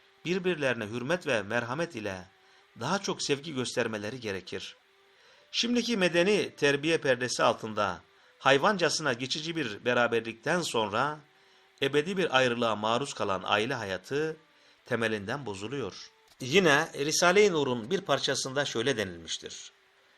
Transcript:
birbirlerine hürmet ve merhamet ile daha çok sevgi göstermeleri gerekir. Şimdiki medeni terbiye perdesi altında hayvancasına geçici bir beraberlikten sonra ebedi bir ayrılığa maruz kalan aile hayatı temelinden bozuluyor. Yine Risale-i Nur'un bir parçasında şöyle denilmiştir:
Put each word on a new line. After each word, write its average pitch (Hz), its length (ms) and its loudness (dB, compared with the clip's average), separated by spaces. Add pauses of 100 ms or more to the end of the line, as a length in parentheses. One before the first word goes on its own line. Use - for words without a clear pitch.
(240)
birbirlerine 151 640 0
hürmet 127 400 -4
ve 117 160 2
merhamet 120 520 -4
ile 98 300 -6 (560)
daha 165 180 -2
çok 196 240 -4
sevgi 147 320 -4
göstermeleri 113 680 -2
gerekir. 95 560 -8 (760)
Şimdiki 233 460 0
medeni 175 600 4
terbiye 147 420 2
perdesi 127 440 0
altında 107 580 0 (380)
hayvancasına 147 720 4
geçici 151 440 -6
bir 117 280 -6
beraberlikten 120 760 0
sonra 120 560 -2 (640)
ebedi 147 340 0
bir 151 200 0
ayrılığa 120 400 2
maruz 117 380 0
kalan 98 300 -2
aile 107 300 2
hayatı 131 640 -6 (500)
temelinden 113 600 -2
bozuluyor. 104 640 -8 (300)
Yine 156 540 4
Risale-i 175 580 4
Nur'un 127 380 0
bir 190 100 -2
parçasında 135 640 -2
şöyle 120 320 0
denilmiştir: 85 760 -8 (440)